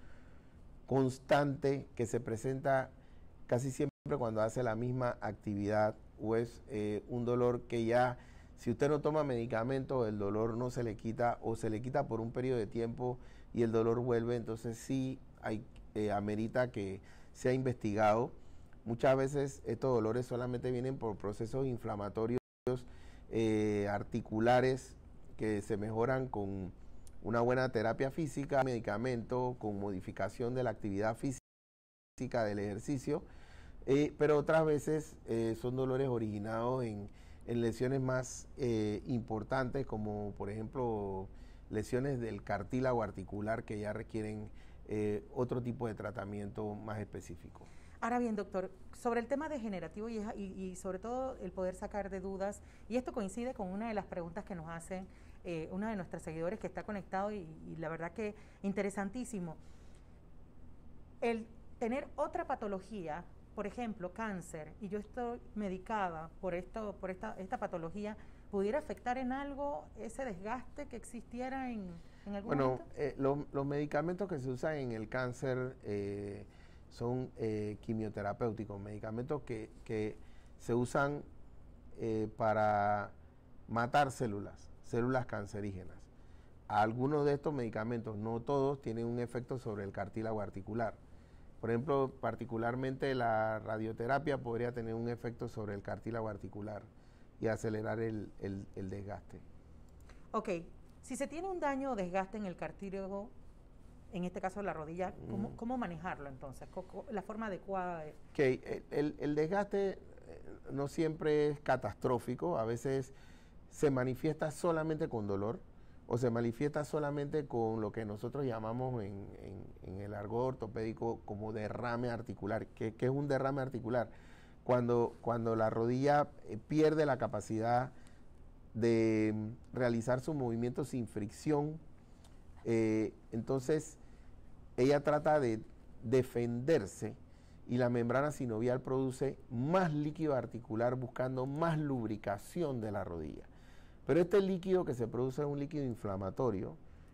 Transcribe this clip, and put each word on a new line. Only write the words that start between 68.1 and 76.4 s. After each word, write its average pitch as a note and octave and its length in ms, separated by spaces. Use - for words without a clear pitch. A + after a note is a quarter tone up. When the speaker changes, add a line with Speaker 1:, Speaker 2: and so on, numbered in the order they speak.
Speaker 2:
¿pudiera G#3 280
afectar B3 400
en B3+ 140
algo C#4+ 520
ese A3+ 260
desgaste A#3 600
que B3 100
existiera B3 720
en, G3+ 200
en G3+ 80
algún G3+ 140
Speaker 1:
Bueno, C#3+ 240
Speaker 2:
momento? B2+ 120
Speaker 1:
eh, C#3 220
lo-, C3+ 340
los C#3 140
medicamentos D3+ 600
que E3 100
se B2+ 120
usan D#3 260
en B2+ 160
el A2 160
cáncer... B2+ 760
Eh, G2+ 600